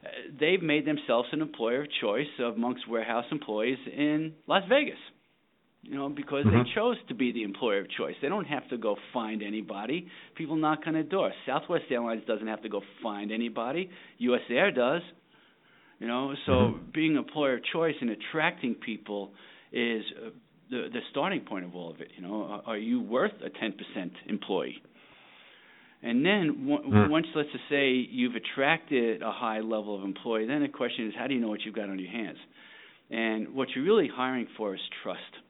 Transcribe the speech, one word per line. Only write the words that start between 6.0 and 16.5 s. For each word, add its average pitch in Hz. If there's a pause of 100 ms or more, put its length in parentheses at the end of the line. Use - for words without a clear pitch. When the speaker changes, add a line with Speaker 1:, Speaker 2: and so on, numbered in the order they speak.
Speaker 1:
because 143
Speaker 2:
Mm-hmm. 110
Speaker 1:
they 123
chose 226 (120)
to -
be 120
the 113
employer 101
of 92
choice. 80
They -
don't 190
have 139
to 123
go 107 (180)
find 110
anybody. 107 (280)
People 160
knock 156
on 160
the 156
door. 151 (140)
Southwest 156
Airlines 117
doesn't 110
have 110
to 107
go 101 (220)
find 104
anybody. 117 (300)
U 123
S 113
Air 165
does. 131 (1000)
You 113
know, 131 (120)
so 143